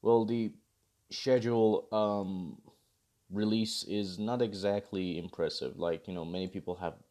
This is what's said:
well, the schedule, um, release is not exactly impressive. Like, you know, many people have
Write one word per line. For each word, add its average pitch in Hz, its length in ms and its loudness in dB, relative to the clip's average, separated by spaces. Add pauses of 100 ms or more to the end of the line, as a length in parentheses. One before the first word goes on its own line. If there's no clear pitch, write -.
well, 113 220 6
the 113 260 -2 (580)
schedule, 117 800 4
um, 101 720 -2 (680)
release 107 520 0
is 95 360 -4
not 120 240 0
exactly 101 760 -2
impressive. 80 640 -4
Like, 85 280 -2
you 95 60 -8
know, 87 100 -6
many 90 240 -4
people 90 280 -8
have 87 180 -6 (180)